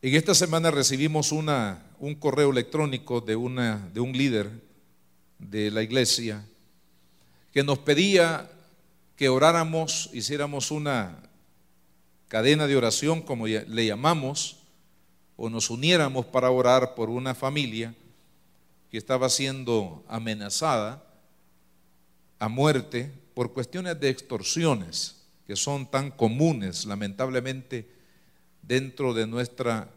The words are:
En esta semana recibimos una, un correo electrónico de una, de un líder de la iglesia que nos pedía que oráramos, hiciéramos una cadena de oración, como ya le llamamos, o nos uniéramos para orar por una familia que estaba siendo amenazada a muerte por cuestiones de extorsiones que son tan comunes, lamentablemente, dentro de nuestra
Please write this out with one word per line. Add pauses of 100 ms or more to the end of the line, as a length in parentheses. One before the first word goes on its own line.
En
esta
semana
recibimos
una, (160)
un
correo
electrónico
de
una,
de
un
líder (880)
de
la
iglesia (1040)
que
nos
pedía (680)
que
oráramos,
hiciéramos
una (1080)
cadena
de
oración,
como
ya
le
llamamos, (760)
o
nos
uniéramos
para
orar
por
una
familia (960)
que
estaba
siendo
amenazada (1300)
a
muerte (220)
por
cuestiones
de
extorsiones (200)
que
son
tan
comunes,
lamentablemente, (640)
dentro
de
nuestra